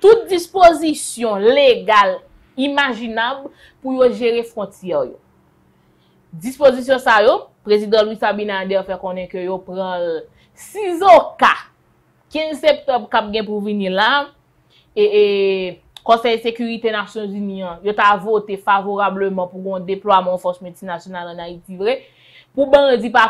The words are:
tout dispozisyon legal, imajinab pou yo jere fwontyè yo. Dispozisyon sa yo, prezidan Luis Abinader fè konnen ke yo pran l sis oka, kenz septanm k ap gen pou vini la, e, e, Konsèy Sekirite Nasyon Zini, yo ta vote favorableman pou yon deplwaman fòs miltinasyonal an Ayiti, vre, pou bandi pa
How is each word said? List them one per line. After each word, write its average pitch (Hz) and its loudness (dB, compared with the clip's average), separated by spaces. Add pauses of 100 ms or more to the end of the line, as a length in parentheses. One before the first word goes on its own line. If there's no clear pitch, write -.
tout 427 6
dispozisyon 320 2
legal, 208 4 (380)
imajinab 254 -4 (360)
pou 262 -6
yo 254 6
jere 233 -2
fwontyè 185 -10
yo. 131 -4 (1120)
Dispozisyon 254 0
sa 233 4
yo, 294 4 (280)
prezidan 214 2
Luis 220 -8
Abinader 196 -2
fè 190 -6
konnen 185 -8
ke 185 -8
yo 185 -4
pran 185 -6
l 175 -2 (460)
sis 359 -8
oka, 285 4 (800)
kenz 311 -6
septanm 277 0
k 233 0
ap 214 -4
gen 220 -4
pou 208 -6
vini 202 -4
la, 254 0 (640)
e, 208 4
e, 208 4 (840)
Konsèy 233 2
Sekirite 226 -6
Nasyon 208 -8
Zini, 196 -8 (180)
yo 202 -2
ta 208 4 (100)
vote 208 -2
favorableman 196 -2
pou 190 -10
yon 180 -8
deplwaman 185 0
fòs 180 -6
miltinasyonal 175 -12
an 170 -14
Ayiti, 175 -16
vre, 220 -2 (580)
pou 269 0
bandi 262 4
pa 226 6